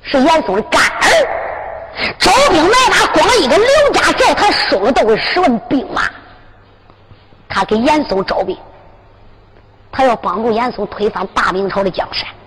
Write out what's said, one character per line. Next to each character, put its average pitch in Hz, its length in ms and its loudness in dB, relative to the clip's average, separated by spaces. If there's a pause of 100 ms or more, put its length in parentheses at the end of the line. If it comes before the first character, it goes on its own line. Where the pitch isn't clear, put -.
是 - 180 -4
严 311 240 4
嵩 190 140 -2
的 214 60 -2
干 - 180 0
儿。 - 480 0 (880)
招 349 140 2 (180)
兵 320 140 4
买 359 60 4 (200)
马， 440 220 2
光 440 260 2
一 311 80 2
个 269 120 4
刘 440 80 4 (260)
家 - 200 2
寨， 508 200 2
他 403 180 2
收 262 300 -2
了 208 100 0
都 294 200 2
有 220 60 4
十 - 240 -4
万 269 180 2 (100)
兵 269 240 0
马。 - 120 -4 (1400)
他 - 180 -4
给 214 120 -2
严 302 320 2
嵩 190 160 -2
招 - 180 -2
兵， 190 140 -4 (1400)
他 - 120 0
要 240 120 2
帮 202 260 -6
助 240 80 0
严 226 220 -2
嵩 208 140 -6
推 208 240 -4
翻 190 240 -6
大 202 180 -2
明 190 160 -2
朝 196 160 -2
的 190 60 0
江 - 200 -6
山。 - 160 -8 (200)